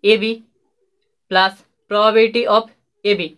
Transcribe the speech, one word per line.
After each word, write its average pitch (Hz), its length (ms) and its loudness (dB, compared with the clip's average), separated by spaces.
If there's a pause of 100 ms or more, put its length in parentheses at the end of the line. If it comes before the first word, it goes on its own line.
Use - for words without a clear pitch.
A 214 140 2
B 214 120 -4 (1000)
plus 190 320 -2 (280)
probability 220 540 0
of 220 240 0 (360)
A 208 100 0
B। 170 220 -8